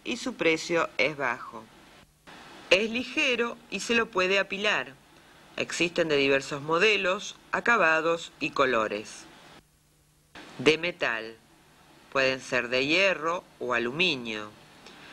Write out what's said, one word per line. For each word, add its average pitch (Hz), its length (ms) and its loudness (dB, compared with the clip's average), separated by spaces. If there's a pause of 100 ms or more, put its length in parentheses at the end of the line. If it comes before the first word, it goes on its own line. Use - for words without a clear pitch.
y 233 140 -6
su 240 180 -8
precio 160 540 0 (100)
es 143 180 -4
bajo. 123 460 -6 (1040)
Es 208 220 2
ligero 247 680 -2 (140)
y 196 80 -6
se 233 160 -2
lo 226 100 2
puede 185 320 0
apilar. 190 560 -2 (640)
Existen 165 520 0
de 147 100 4
diversos 139 440 2
modelos, 190 720 2 (160)
acabados 170 880 2
y 147 120 -4
colores. 110 720 0 (1400)
De 156 180 6
metal. 120 580 -4 (760)
Pueden 131 300 2
ser 120 280 -2
de 127 160 2
hierro 170 580 2 (160)
o 123 140 -2
aluminio. 120 760 -2 (600)